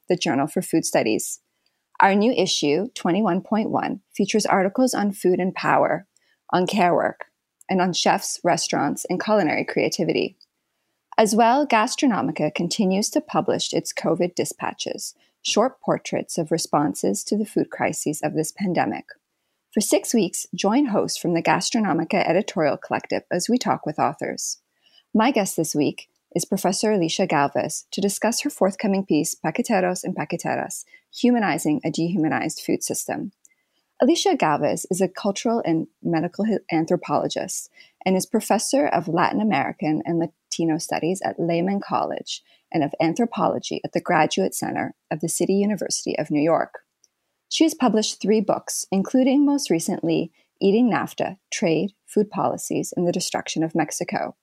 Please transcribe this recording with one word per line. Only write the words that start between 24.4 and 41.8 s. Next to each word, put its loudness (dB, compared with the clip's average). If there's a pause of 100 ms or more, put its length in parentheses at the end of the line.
My 4
guest -2
this -2
week -2 (260)
is -2
Professor 0
Alicia 0
Galvez 0
to -6
discuss 0
her -4
forthcoming 0
piece, 0
Paqueteros -2
and -6
Paqueteras, -6 (320)
Humanizing 2
a -2
Dehumanized -2
Food 0
System. -6 (720)
Alicia 4
Galvez 2
is 0
a 4
cultural -2
and 0 (160)
medical -2
hi-, 0 (140)
anthropologist -2 (340)
and 4
is -2
professor 0
of -2
Latin 0
American 0
and -2
Latino -2
studies -2
at -4
Lehman 0
College -4 (300)